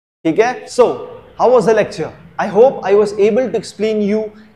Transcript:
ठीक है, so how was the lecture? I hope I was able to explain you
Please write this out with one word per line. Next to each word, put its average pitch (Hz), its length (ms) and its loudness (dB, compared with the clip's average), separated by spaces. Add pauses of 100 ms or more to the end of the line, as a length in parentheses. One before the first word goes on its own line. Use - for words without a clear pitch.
(240)
ठीक 160 140 2
है, 240 280 -2
so - 180 2 (560)
how 202 80 2
was 240 180 4
the 220 80 4
lecture? 160 360 -2 (300)
I 185 60 -4
hope 233 380 2
I 190 100 0
was 208 200 2
able 214 360 0
to 226 60 -4
explain 214 440 -4
you 214 320 -2 (240)